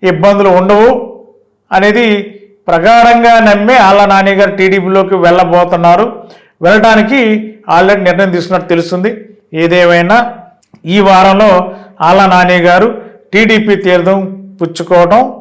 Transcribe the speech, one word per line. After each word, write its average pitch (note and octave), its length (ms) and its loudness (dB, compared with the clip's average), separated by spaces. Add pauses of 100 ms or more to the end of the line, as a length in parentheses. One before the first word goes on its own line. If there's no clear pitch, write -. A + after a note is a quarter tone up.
ఇబ్బందులు G3 460 0
ఉండవు G3+ 420 2 (840)
అనేది G#3 300 0 (640)
ప్రగాఢంగా A#3 680 2 (140)
నమ్మే G#3 280 0 (120)
ఆళ్ళ G3+ 240 2
నాని G3 260 0
గారు G3 220 0
టీడీపీలోకి F#3+ 640 -2
వెళ్ళబోతున్నారు. F3 840 2 (580)
వెళ్ళడానికి G#3+ 560 2 (540)
already G3 320 0
నిర్ణయం F3+ 240 -2
తీసుకున్నట్టు F3 420 -6
తెలుస్తుంది. F3+ 380 -4 (520)
ఏదేమైనా F3 540 2 (760)
ఈ G#3 140 2
వారంలో F#3+ 420 2 (580)
ఆళ్ళ A#3 120 2 (140)
నాని F3+ 240 2 (100)
గారు F#3 200 2 (440)
టీడీపీ G#3+ 420 0 (120)
తీర్థం F3+ 320 0 (420)
పుచ్చుకోవడం F3 640 0 (180)